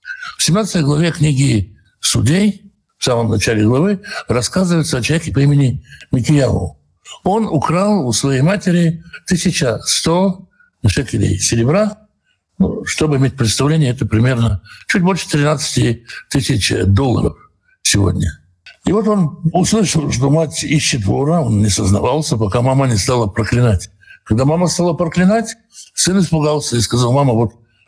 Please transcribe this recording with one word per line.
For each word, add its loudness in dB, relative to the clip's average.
В -2
семнадцатой 0
главе 2
книги 0
«Судей» 0
в -16
самом 0
начале 0
главы, 2
рассказывается 0
о -4
человеке -2
по 0
имени 2
Микияу. 0
Он 0
украл 0
у -2
своей 0
матери 0
тысяча -2
сто -2
шекелей 0
серебра. 0
Ну, -2
чтобы -2
иметь 0
представление, 0
это -4
примерно 0
чуть 0
больше -2
тринадцати -2
тысяч 0
долларов 2
сегодня. 0
И 0
вот 0
он 0
услышал, 0
что 0
мать 0
ищет -2
вора, 0
он 0
не 2
сознавался, 0
пока -2
мама 2
не 0
стала 0
проклинать. 0
Когда 0
мама 2
стала 0
проклинать, 0
сын 0
испугался 0
и 0
сказал: 0
Мама, 2
вот 0